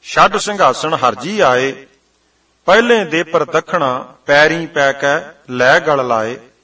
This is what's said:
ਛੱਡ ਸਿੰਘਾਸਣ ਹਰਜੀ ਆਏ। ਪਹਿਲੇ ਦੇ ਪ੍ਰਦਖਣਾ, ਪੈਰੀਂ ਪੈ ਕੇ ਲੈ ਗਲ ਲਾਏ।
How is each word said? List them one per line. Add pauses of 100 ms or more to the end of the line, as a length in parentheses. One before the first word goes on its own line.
ਛੱਡ
ਸਿੰਘਾਸਣ
ਹਰਜੀ
ਆਏ। (800)
ਪਹਿਲੇ
ਦੇ
ਪ੍ਰਦਖਣਾ, (100)
ਪੈਰੀਂ
ਪੈ
ਕੇ (160)
ਲੈ
ਗਲ
ਲਾਏ। (240)